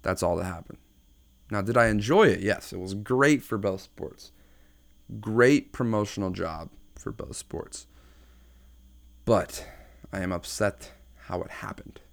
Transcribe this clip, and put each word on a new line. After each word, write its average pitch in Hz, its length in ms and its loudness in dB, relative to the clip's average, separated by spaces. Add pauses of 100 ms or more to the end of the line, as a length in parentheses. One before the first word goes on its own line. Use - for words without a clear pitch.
That's 92 200 -2
all 87 140 2
that 87 100 -4
happened. 87 340 -12 (680)
Now, 104 120 -2
did 113 160 2
I 117 100 6
enjoy 117 400 6
it? 98 140 2
Yes, 98 300 -2
it 95 80 -8
was 92 140 -8
great 131 500 2
for 110 140 -6
both 95 240 -4
sports. - 500 -16 (880)
Great 120 540 4
promotional 104 580 -2
job 82 380 -8 (260)
for - 160 -10
both 67 240 -12
sports. - 520 -12 (1400)
But 98 400 0 (480)
I 95 80 -6
am 92 100 -2
upset - 600 -4 (340)
how 90 160 -6
it - 100 -10
happened. - 480 -14 (140)